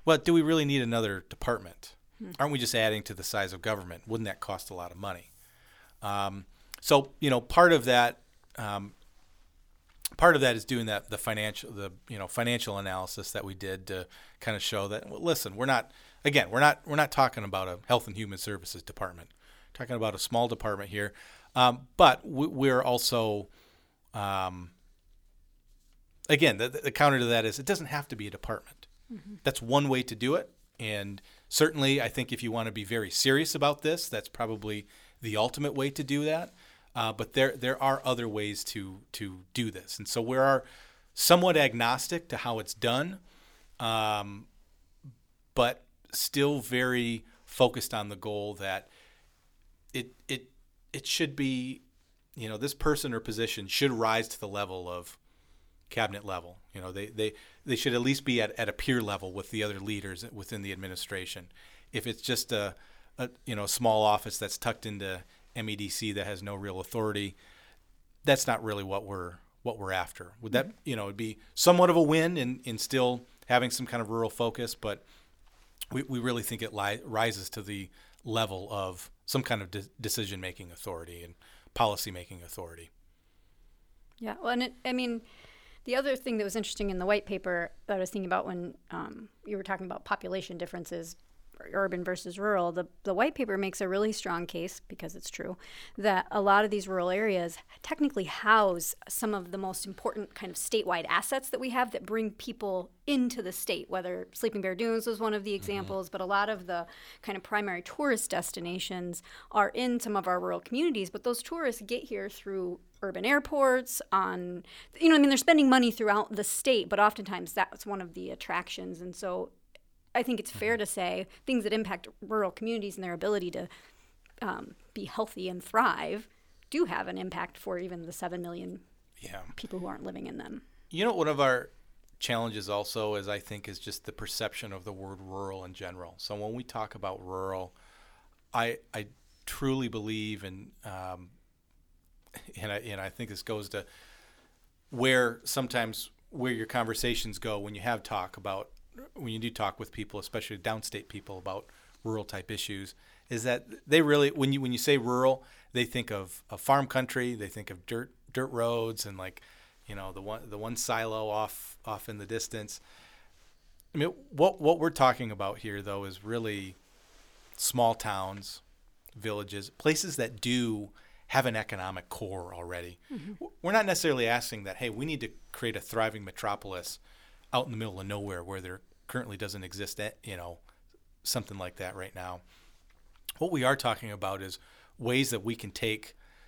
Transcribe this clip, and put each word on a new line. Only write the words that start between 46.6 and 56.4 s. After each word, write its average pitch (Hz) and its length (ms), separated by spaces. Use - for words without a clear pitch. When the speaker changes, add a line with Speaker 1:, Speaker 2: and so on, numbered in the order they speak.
Speaker 1:
very 120 640
focused 123 480
on 104 160
the 101 80
goal 104 380
that 98 340
it, 123 220
it, 127 240
it - 140
should 143 300
be, 131 460
you 110 140
know, 110 80
this 135 180
person 143 380
or 113 80
position 110 460
should 135 260
rise 113 360
to - 120
the 104 80
level 95 400
of 87 300
cabinet 101 340
level. 90 340